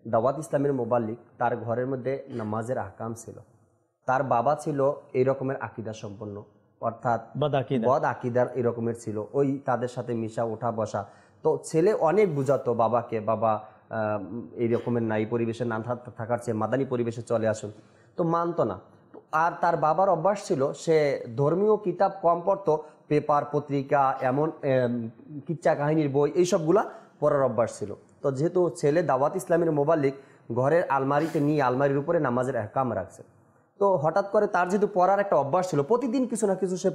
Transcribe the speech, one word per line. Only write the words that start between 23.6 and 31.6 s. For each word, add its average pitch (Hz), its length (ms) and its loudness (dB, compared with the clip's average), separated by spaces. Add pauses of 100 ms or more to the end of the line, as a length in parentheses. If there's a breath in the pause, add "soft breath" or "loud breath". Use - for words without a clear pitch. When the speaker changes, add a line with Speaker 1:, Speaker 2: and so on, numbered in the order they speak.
Speaker 1:
এমন, 139 300 2 (100)
এম, 123 480 0 (380)
কিচ্ছা 160 280 0
কাহিনীর 147 340 2
বই, 147 260 2
এইসবগুলা 180 540 2 (300 loud breath)
পড়ার 147 240 2
অভ্যাস 117 360 0
ছিল। 98 160 -8 (260)
তো 139 100 0
যেহেতু 170 380 0
ছেলে 160 340 0
দাওয়াত 143 320 0
ইসলামের 170 360 2
মোবাল্লিক, 143 420 2 (380 loud breath)
ঘরের 139 380 2
আলমারিতে 143 500 0
নিয়ে 147 220 2